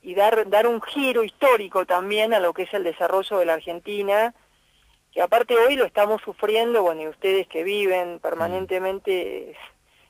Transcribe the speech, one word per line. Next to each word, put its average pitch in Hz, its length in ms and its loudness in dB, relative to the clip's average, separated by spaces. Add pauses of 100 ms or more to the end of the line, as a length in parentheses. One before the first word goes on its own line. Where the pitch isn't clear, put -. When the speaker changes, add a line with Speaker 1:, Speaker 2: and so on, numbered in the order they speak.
Speaker 1:
y 180 140 -12
dar, 214 340 4
dar 214 160 4
un 233 160 0
giro 254 400 -2
histórico 208 640 2
también 208 480 0
a 208 60 4
lo 170 120 0
que 185 120 -6
es - 100 -12
el 202 80 -2
desarrollo 180 560 -2
de 175 80 2
la 165 80 0
Argentina, 202 800 -2 (800)
que - 80 -4
aparte 233 360 2
hoy 254 200 4
lo 247 80 2
estamos 208 380 0
sufriendo, 220 600 0
bueno, 165 200 0
y 156 60 -8
ustedes 190 380 -2
que 165 180 -6
viven 185 500 -2
Speaker 2:
Mm. 170 60 -18
Speaker 1:
permanentemente, 185 1300 -4
eh, 151 60 -20 (540)